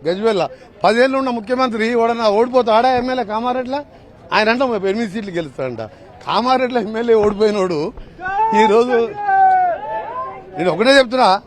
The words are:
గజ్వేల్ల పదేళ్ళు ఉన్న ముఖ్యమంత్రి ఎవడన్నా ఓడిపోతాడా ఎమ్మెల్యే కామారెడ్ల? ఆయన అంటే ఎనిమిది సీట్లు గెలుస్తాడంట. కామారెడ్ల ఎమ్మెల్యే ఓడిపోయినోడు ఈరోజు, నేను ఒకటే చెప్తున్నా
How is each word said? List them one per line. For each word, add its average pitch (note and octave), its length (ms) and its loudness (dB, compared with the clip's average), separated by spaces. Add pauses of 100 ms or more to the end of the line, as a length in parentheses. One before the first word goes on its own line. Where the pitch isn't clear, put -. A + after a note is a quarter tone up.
గజ్వేల్ల F#3+ 380 0 (380)
పదేళ్ళు A#3+ 380 4
ఉన్న C4+ 180 -2
ముఖ్యమంత్రి A3+ 480 -2 (100)
ఎవడన్నా A#3 300 0 (120)
ఓడిపోతాడా A#3+ 520 2 (100)
ఎమ్మెల్యే B3+ 320 -4
కామారెడ్ల? B3 440 -4 (600)
ఆయన G#3 180 2
అంటే B3 120 0 (240)
ఎనిమిది A3 240 -2
సీట్లు G3+ 240 -8
గెలుస్తాడంట. C3 440 -6 (440)
కామారెడ్ల B3+ 520 0 (100)
ఎమ్మెల్యే A3+ 360 0
ఓడిపోయినోడు G3+ 560 0 (800)
ఈరోజు, A#3+ 360 4 (1600)
నేను D#3+ 160 0
ఒకటే A3 260 2
చెప్తున్నా B3 300 2 (180)